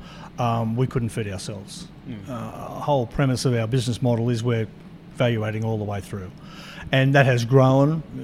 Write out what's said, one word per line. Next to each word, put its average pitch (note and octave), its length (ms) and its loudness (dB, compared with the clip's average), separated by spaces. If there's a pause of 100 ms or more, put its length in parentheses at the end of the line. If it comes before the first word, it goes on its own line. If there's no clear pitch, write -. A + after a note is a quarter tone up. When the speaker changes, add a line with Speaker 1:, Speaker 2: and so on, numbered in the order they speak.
(400)
Speaker 1:
um, A#2 380 0
we B2+ 100 2
couldn't A#2 220 -2
feed G#2+ 180 -6
ourselves. G2 600 -12 (180)
Speaker 2:
Mm. G#2 220 -12
Speaker 1:
Uh, - 20 -10 (460)
a - 20 -10
whole C3+ 260 0
premise C3 380 0
of C3 100 2
our A2+ 140 0
business A#2+ 340 0
model A#2+ 280 2
is A#2 160 0
we're A2+ 220 0 (480)
valuating A2 500 0
all A2 120 0
the G#2+ 60 -2
way G2+ 160 -4
through. F#2+ 320 -10 (600)
And C3+ 240 6
that C#3 100 8
has A#2+ 200 2
grown, C3+ 580 6 (200)